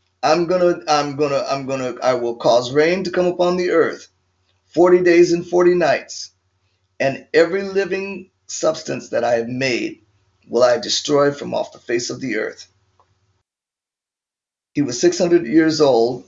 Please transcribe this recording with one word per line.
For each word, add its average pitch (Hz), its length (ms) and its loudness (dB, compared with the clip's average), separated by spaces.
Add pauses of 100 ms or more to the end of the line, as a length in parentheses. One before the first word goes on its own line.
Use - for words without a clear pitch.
(240)
I'm 160 220 2
gonna, 175 420 2
I'm 143 280 0
gonna, 143 320 -2
I'm 139 180 -4
gonna, 131 360 -6
I 127 120 2
will 117 220 -4
cause 123 360 2
rain 170 320 2
to 170 60 -6
come 180 160 0
upon 180 300 0
the 180 140 -2
earth, 156 380 0 (580)
forty 180 360 4
days 170 300 4
and 170 140 -2
forty 180 280 2
nights, - 560 -2 (720)
and 135 340 -2
every 170 280 2
living 190 680 -6 (160)
substance 139 640 -6
that 117 140 -4
I 120 100 0
have 117 140 -4
made 127 520 -4 (480)
will 117 140 0
I 123 160 2
destroy 143 540 0
from 120 220 -10
off 113 180 -6
the - 80 -20
face 120 300 -4
of 127 100 -10
the 120 160 -6
earth." - 300 -8 (2000)
He 147 80 -2
was - 180 -6
six 175 180 2
hundred 170 280 2
years 156 340 2
old 127 480 2